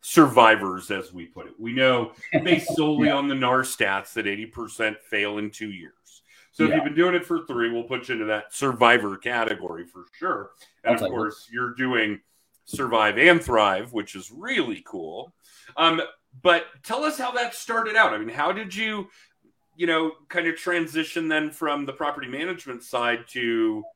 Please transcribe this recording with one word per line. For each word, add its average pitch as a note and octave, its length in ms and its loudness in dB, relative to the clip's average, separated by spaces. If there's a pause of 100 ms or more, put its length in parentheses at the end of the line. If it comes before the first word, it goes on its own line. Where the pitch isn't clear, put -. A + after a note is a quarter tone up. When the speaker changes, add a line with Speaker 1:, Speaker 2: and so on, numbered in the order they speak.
Speaker 1:
survivors, A2 880 6
as F#2+ 220 -6
we F2 140 -16
put - 200 -20
it. - 120 -20
We A2+ 140 -8
know, B2+ 400 2 (200)
Speaker 2:
<laughs> D#3+ 120 0
Speaker 1:
based E3+ 300 -2
solely D3+ 340 2
Speaker 2:
Yeah. C#3+ 60 2
Speaker 1:
on C#3 140 -2
the C3+ 60 -4
nar B2+ 280 0
stats, G2 520 -2
that G#2+ 120 -4
eighty G2+ 200 -6
percent A2 540 -6
fail G#2 380 -4
in G#2 120 -6
two G#2+ 200 -12
years. E2+ 240 -18 (560)
So - 140 0
if D3 60 4
Speaker 2:
Yeah. D#3 60 2
Speaker 1:
you've D3 80 2
been D3 100 -4
doing F3 200 2
it F3 100 0
for E3 220 -4
three, A#2 260 -2
we'll A#2 120 -4
put B2 240 -8
you B2+ 60 -2
into G#2+ 120 -4
that G#2+ 260 -4
survivor A#2 640 4
category A2 680 -4
for F2+ 180 -20 (140)
sure. G2+ 320 -6 (340)
And - 60 0
Speaker 2:
I'll A#2+ 40 6
Speaker 1:
of G#2+ 60 -2
Speaker 2:
take G2+ 80 -2
it. - 40 -4
Speaker 1:
course, G#2+ 380 -6
you're A#2+ 240 -4
doing A#2 460 0 (460)
survive A2 500 2
and E3 260 6
thrive, G#2+ 520 2
which G#2 200 -6
is F#2 160 -16
really D3 540 -6
cool. F2+ 480 -12 (460)
Um, E3 240 4 (400)
but E3+ 240 4 (160)
tell C4 220 -4
us D4+ 140 -2
how B3 140 -4
that A#3+ 220 -4
started A3+ 420 -4
out. G#3+ 160 4
I G#2+ 60 -6
mean, A2 100 -8
how D3 240 -2
did G3 220 -8
you, G#3+ 340 -6 (680)
you E3+ 100 -2
know, D#3+ 260 0 (160)
kind E3+ 180 -2
of E3 100 -2
transition D#3+ 720 -4
then D3+ 220 0
from D3 360 -4
the C3+ 60 -8
property C#3+ 360 -6
management C#3 540 -8
side A#2+ 460 -2
to A2+ 540 -2 (140)